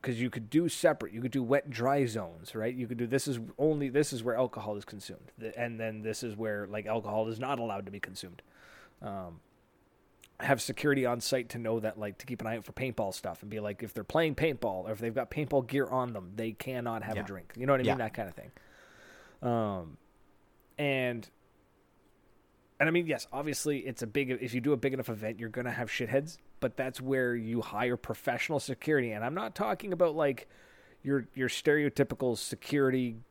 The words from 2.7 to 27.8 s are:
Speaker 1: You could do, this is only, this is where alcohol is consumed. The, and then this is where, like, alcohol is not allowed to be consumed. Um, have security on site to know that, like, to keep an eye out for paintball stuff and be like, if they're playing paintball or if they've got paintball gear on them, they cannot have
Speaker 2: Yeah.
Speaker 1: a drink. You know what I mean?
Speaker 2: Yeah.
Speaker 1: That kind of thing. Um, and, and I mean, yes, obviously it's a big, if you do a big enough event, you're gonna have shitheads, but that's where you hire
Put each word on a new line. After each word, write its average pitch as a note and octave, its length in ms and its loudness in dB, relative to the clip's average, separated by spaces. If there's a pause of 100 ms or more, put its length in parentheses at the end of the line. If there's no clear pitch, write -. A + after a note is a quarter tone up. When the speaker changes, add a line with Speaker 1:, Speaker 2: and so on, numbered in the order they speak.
Speaker 1:
You B2+ 140 -4
could A#2+ 100 -4
do, A#2+ 80 0
this C3+ 220 2
is B2 120 0 (200)
only, D3 280 4
this C#3+ 240 2
is A#2 120 -4
where A#2 120 2
alcohol G#2+ 400 0
is G2+ 80 -6
consumed. - 540 -14
The, A2 200 -8
and A#2 220 -4
then A2 220 -4
this A2 220 -4
is A2 120 -4
where, G#2 300 -2
like, G2+ 220 -6
alcohol G#2+ 400 0
is A2+ 120 -4
not C3 200 -2
allowed G2+ 260 -4
to G2 60 -10
be G2+ 80 -10
consumed. F#2+ 420 -10 (640)
Um, F#2 380 -8 (1000)
have C3 200 2
security C#3 460 2
on A#2+ 160 2
site B2 280 0
to A#2+ 100 -6
know A2+ 200 2
that, G#2+ 200 -2
like, G#2 180 -6
to - 80 -16
keep B2+ 160 -6
an A2 60 -4
eye A2+ 100 -2
out G#2 80 -10
for - 80 -14
paintball A#2 400 -2
stuff - 300 -8
and G#2 80 -10
be A2 80 -4
like, G#2 240 -4
if G#2+ 100 -10
they're G#2+ 100 -6
playing D#3 300 2
paintball A2+ 520 0
or A2 60 -4
if G#2 60 -4
they've A2+ 160 -4
got C3 160 -2
paintball C#3 380 2
gear C3 200 2
on B2 260 0
them, F#2 220 -8
they A2+ 160 -2
cannot A#2+ 520 -4
have G#2+ 140 -4
Speaker 2:
Yeah. F#2 40 -2
Speaker 1:
a G2 40 -6
drink. F#2 300 -12
You B2 120 -2
know C#3 60 6
what B2+ 80 4
I - 20 0
mean? A2+ 60 4
Speaker 2:
Yeah. G2+ 80 4
Speaker 1:
That A2+ 180 -2
kind G#2+ 120 -4
of F2 60 -12
thing. - 180 -16 (960)
Um, G2+ 500 0 (840)
and, B2+ 500 0 (1500)
and D#3 100 6
I - 20 2
mean, F3 140 2
yes, C#3+ 260 -2
obviously C#3+ 540 -2
it's C3 160 -6
a A#2 60 -4
big, B2+ 240 0
if B2 240 -4
you B2+ 60 2
do D3 120 4
a C3+ 40 4
big C3+ 180 0
enough C3 140 -4
event, G#2+ 300 -4
you're A2+ 100 -6
gonna B2 220 -4
have A#2+ 200 -4
shitheads, C3+ 480 0 (200)
but B2+ 160 0
that's C3 240 -4
where C3 360 4
you A2+ 260 0
hire B2 360 2